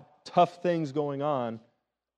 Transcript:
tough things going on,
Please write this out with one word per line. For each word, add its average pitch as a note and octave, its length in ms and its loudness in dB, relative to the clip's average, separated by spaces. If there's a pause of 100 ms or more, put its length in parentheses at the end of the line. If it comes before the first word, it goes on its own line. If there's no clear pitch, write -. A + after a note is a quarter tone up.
(240)
tough - 380 2
things E3 300 0
going C#3+ 300 -2
on, B2 360 -2 (600)